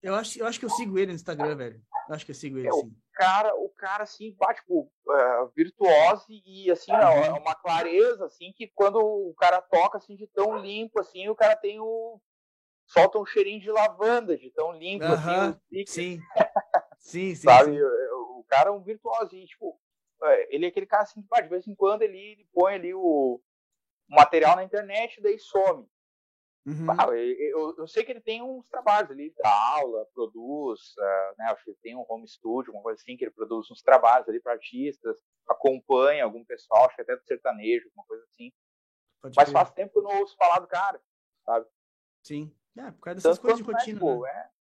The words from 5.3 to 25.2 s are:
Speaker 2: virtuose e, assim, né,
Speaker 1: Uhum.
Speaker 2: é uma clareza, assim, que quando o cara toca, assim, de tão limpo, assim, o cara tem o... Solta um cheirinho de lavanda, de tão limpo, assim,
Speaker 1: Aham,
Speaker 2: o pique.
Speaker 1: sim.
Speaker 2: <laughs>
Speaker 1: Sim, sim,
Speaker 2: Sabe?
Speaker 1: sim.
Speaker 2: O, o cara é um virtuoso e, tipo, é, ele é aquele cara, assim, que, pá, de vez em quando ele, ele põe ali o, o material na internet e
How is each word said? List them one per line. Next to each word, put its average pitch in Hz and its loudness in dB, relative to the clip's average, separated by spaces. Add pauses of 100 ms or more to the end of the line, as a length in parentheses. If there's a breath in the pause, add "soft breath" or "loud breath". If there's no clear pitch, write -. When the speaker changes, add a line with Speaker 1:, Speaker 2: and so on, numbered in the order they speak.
Speaker 2:
virtuose 185 2
e, 190 -4
assim, - -2
né, 214 6
Speaker 1:
Uhum. 151 6
Speaker 2:
é 151 0
uma 151 -6
clareza, 180 0
assim, 175 -18
que 233 -16
quando 202 2
o 208 -2
cara 180 4
toca, 185 0
assim, 202 -20
de 202 -20
tão 208 -2
limpo, 214 -8
assim, 190 -10
o 220 -4
cara 214 4
tem 214 -8
o... 226 -10 (680)
Solta 190 4
um 202 -6
cheirinho 202 -2
de 196 -12
lavanda, 214 0
de 131 -14
tão 160 -6
limpo, 170 -10
assim, 165 0
Speaker 1:
Aham, 185 0
Speaker 2:
o - -14 (100)
pique. - -12
Speaker 1:
sim. 175 -10 (160)
Speaker 2:
<laughs> - -2
Speaker 1:
Sim, 180 -8
sim, - -18
Speaker 2:
Sabe? 135 10
Speaker 1:
sim. 147 -4
Speaker 2:
O, 123 -2
o 117 -20
cara 147 4
é 202 -2
um 202 -10
virtuoso 214 -8
e, 185 -20
tipo, - -14 (440)
é, 120 2
ele 160 -2
é 175 -2
aquele 190 -6
cara, 208 2
assim, 208 -12
que, 196 -20
pá, 233 2
de 156 -10
vez 180 -6
em 202 -14
quando 202 0
ele, 196 -4
ele 208 -20
põe 185 2
ali 180 -8
o, 147 0 (680)
o 143 0
material 156 6
na 185 -6
internet 208 -6
e 220 -20